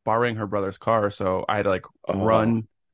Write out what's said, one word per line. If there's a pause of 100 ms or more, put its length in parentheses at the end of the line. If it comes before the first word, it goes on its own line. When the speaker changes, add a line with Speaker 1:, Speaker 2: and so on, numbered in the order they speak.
Speaker 1:
borrowing
her
brother's
car,
so
I
had
to,
like, (200)
Speaker 2:
Oh.
Speaker 1:
run, (260)